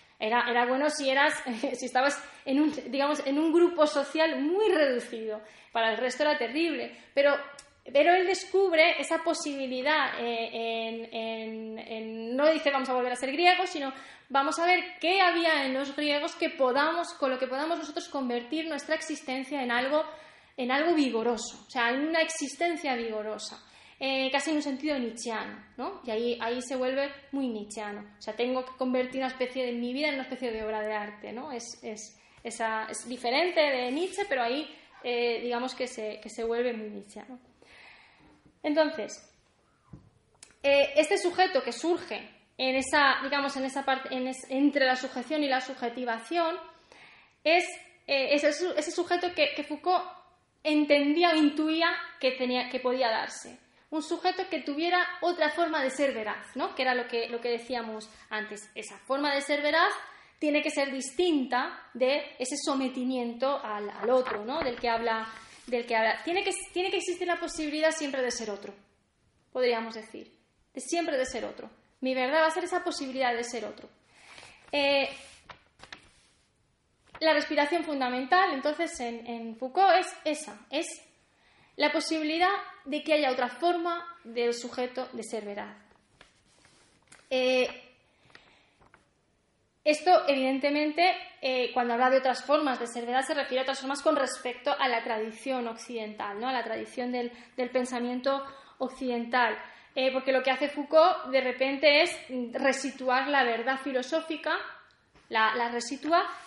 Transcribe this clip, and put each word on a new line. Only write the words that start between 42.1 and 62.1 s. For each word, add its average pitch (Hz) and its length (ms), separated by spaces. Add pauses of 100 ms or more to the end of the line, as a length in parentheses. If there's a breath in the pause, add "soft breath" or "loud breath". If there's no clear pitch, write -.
en 262 180
esa, 269 460
digamos, 277 340
en 262 80
esa 269 200
parte, 262 300
en 254 140
es-, 254 220
entre 277 360
la 254 100
sujeción 262 460
y 285 60
la 262 120
subjetivación, 254 960 (880 loud breath)
es, 339 200 (420)
eh, 277 280
es 294 100
el 294 100
su-, 349 220
ese 311 140
sujeto 349 440
que, 294 200
que 294 80
Foucault 349 420 (600)
entendía 302 680
o 320 60
intuía 311 520 (300)
que 262 140
tenía, 247 360
que 254 120
podía 254 280
darse. - 500 (320 soft breath)
Un 311 120
sujeto 370 480
que 302 120
tuviera 339 440 (140)
otra 330 300
forma 320 300
de 262 100
ser 277 220
veraz, 214 320 (120)
¿no? 202 180
Que 269 80
era 254 120
lo 240 120
que, 233 220
lo 233 120
que 240 100
decíamos 233 600 (200 loud breath)
antes. 208 440
Esa 214 240
forma 285 340
de 277 100
ser 285 200
veraz 320 300 (480 loud breath)
tiene 294 200
que 302 100
ser 277 200
distinta 269 1040
de 262 440